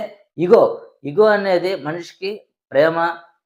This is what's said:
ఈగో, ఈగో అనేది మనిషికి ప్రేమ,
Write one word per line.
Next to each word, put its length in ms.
ఈగో, 240
ఈగో 260
అనేది 420
మనిషికి 500
ప్రేమ, 240